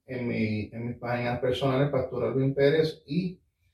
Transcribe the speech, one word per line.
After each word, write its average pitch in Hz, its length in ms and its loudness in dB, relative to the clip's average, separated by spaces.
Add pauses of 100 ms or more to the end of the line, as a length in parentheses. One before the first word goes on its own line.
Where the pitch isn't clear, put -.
en 123 220 -6
mi, 107 460 -2
en 117 140 -8
mis 123 100 -6
páginas 120 420 -2
personales, 131 520 2
Pastor 123 340 -2
Alvin 135 280 2
Pérez, 147 540 4
y 180 320 -2 (340)